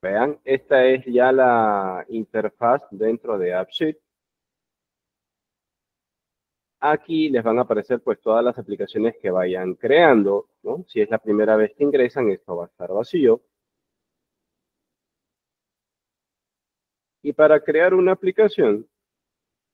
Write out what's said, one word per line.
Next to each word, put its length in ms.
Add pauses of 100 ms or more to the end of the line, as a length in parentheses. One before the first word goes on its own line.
Vean, 420
esta 420
es 200
ya 260
la 800
interfaz 720 (100)
dentro 460
de 160
AppSheet. 440 (2750)
Aquí 500
les 140
van 160
a 20
aparecer, 400
pues, 180
todas 240
las 140
aplicaciones 640
que 80
vayan 460
creando, 760 (140)
¿no? 240
Si 120
es 100
la 100
primera 360
vez 200
que 80
ingresan, 480
esto 260
va 80
a 20
estar 240
vacío. 500 (3750)
Y 120
para 300
crear 300
una 200
aplicación, 760 (840)